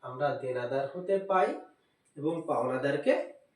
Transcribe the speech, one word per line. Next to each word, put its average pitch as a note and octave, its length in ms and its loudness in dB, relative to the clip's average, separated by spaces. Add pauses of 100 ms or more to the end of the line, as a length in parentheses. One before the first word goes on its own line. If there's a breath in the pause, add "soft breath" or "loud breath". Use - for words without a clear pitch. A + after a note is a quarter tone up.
আমরা C3 400 -2
দেনাদার C3 520 -2
হতে F3+ 240 0
পাই F#3+ 420 2 (560)
এবং D#3+ 300 -2
পাওনাদারকে C#3 880 2 (240)